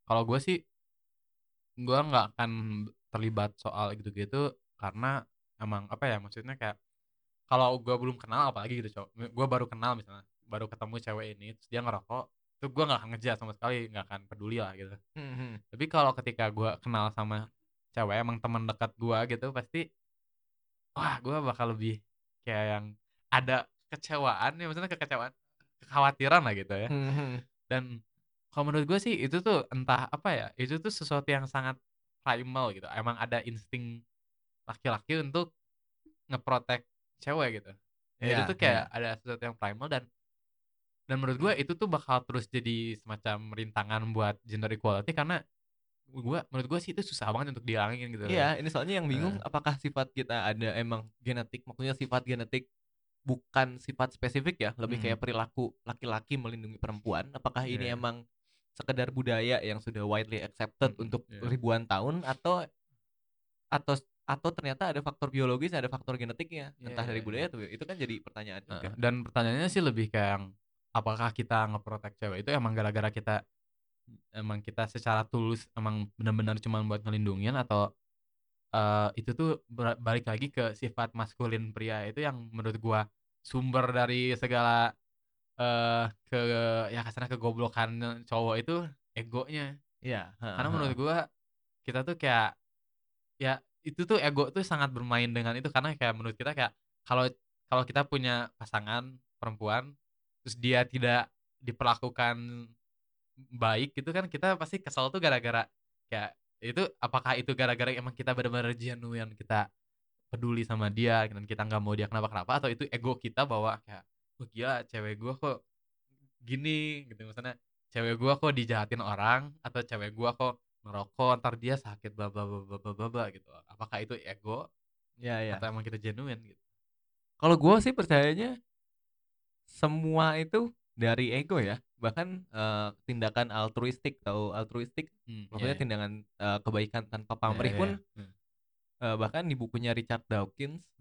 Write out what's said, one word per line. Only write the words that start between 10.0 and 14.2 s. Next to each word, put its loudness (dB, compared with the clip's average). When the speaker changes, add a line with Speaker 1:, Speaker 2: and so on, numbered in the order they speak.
Speaker 1:
baru -6
ketemu -8
cewek -6
ini, -18
terus -20
dia -4
ngerokok, -4
itu -8
gua 2
nggak 4
akan -8
ngejudge -2
sama -10
sekali, -4
nggak -6
akan -12